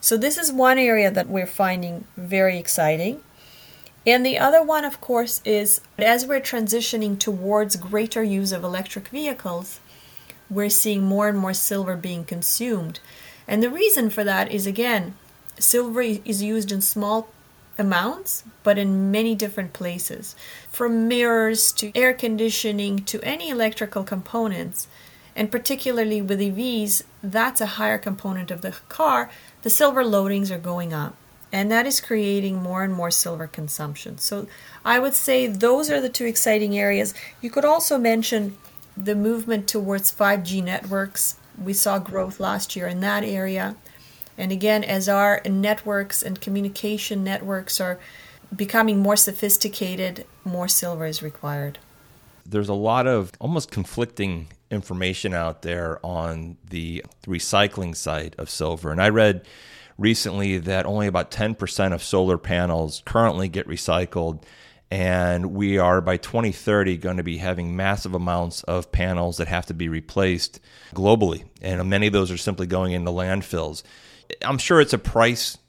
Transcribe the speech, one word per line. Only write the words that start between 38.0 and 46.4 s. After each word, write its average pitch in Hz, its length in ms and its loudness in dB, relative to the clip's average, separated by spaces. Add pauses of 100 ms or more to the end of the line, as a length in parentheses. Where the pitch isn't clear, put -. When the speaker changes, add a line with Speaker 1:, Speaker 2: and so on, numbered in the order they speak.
Speaker 1:
the 196 180 -2
movement 220 540 0
towards 196 420 -2
five 202 320 2
G 185 180 -4
networks. 190 760 -4 (200)
We 196 180 -6
saw 196 260 -2
growth 190 400 -6
last 196 340 -4
year 180 140 -6
in 180 140 -4
that 202 200 -2
area. 190 540 -4 (600)
And 185 160 -4
again, 208 320 2
as 196 240 -2
our 202 360 4
networks 202 800 0
and 190 180 -6